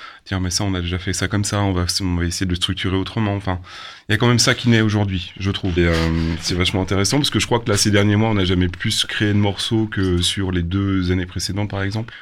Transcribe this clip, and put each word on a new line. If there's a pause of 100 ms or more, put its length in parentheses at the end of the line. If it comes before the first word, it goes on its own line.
(280)
dire, «
Mais
ça,
on
a
déjà
fait
ça
comme
ça,
on
va, (160)
on
va
essayer
de
le
structurer
autrement. »
Enfin, (480)
il
y
a
quand
même
ça
qui
naît
aujourd'hui,
je
trouve.
Et,
euh,
c'est
vachement
intéressant
parce
que
je
crois
que
là,
ces
derniers
mois,
on
n'a
jamais
plus
créé
de
morceaux
que
sur
les
deux
années
précédentes,
par
exemple.